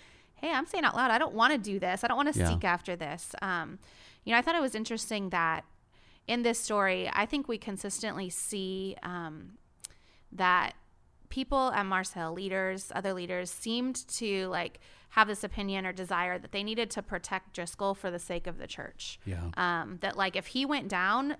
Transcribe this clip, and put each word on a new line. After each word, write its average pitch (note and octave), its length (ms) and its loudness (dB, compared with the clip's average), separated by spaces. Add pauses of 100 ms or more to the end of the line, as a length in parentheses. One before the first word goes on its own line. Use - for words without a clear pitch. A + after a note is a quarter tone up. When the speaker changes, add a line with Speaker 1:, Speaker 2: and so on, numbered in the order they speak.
(380)
Speaker 1:
'Hey, D#4+ 140 -2
I'm C#4+ 140 0
saying F4 180 0
out - 120 4
loud, B3 160 4
I A3 60 6
don't D4 160 2
wanna B3 240 6
do G3+ 220 -2
this. F3+ 240 0
I A#3 40 2
don't A#3+ 100 2
wanna C#4+ 180 4
Speaker 2:
Yeah. E2+ 140 4
Speaker 1:
seek E2+ 160 2
after F3 320 0
this.'" D#3+ 440 -8
Um, F3 380 -4 (460)
you A3+ 80 2
know, A#3 40 8
I A#3+ 40 8
thought E4 140 2
it E4 60 4
was C4 140 2
interesting A3 540 -2
that E3 340 2 (640)
in A#3+ 140 2
this A#3 180 4
story, F#3+ 540 2
I G#3 120 4
think C#4 220 -2
we A#3 100 0
consistently G3 720 -6
see, F#3+ 760 -4
um, E3+ 500 -8 (800)
that F3+ 420 4 (560)
people C4 420 2
at G3+ 140 2
Mars F#3 280 0
Hill, E3 200 -4
leaders, F#3+ 640 -2
other F#3+ 180 0
leaders, F3+ 360 -4
seemed B3 460 -2 (140)
to, G3 380 -2
like, F3 320 -4 (300)
have G#3+ 180 8
this G#3 160 -2
opinion G3 420 -2
or F3+ 80 -2
desire F3+ 440 0
that - 140 -12
they G3+ 120 -2
needed A3 280 0
to G#3 100 -4
protect - 520 -6
Driscoll G3 420 -2
for F#3+ 160 -4
the F3 80 -4
sake F3 280 -4
of E3+ 100 -6
the - 100 -8
church. - 580 -10
Speaker 2:
Yeah. F2 300 -4
Speaker 1:
Um, E3+ 460 0
that, G3 160 -2
like, F#3+ 180 0
if F#3+ 120 -4
he C4 180 0
went C4+ 240 0
down, G#3 500 2